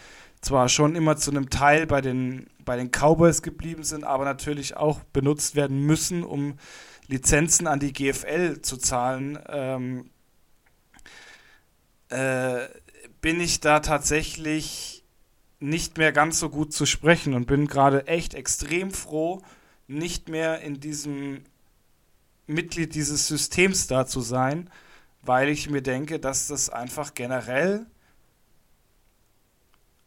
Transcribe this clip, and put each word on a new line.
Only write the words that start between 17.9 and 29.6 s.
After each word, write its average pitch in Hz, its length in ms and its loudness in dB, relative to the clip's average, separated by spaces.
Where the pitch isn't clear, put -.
echt 165 260 -2
extrem 156 580 -4
froh, 165 500 -4
nicht 160 400 -6
mehr 160 320 -2
in 143 220 -8
diesem 143 600 -8
Mitglied 165 480 -4
dieses 147 320 -2
Systems 180 600 0
da 131 180 2
zu - 140 -6
sein, 131 500 -2
weil 127 260 2
ich 147 220 -2
mir 139 120 -2
denke, 135 380 -4
dass 131 280 -4
das 143 220 -4
einfach 127 440 -8
generell 131 720 -2